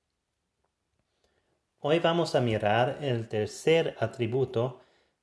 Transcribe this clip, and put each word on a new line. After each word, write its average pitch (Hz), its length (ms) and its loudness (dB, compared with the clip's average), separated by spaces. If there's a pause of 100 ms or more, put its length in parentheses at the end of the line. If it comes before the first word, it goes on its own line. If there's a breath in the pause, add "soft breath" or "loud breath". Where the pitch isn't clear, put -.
(1800)
Hoy 156 200 2
vamos 170 340 2
a 139 80 2
mirar 113 580 2
el 120 260 -2
tercer 151 720 0
atributo 120 840 -2 (400 soft breath)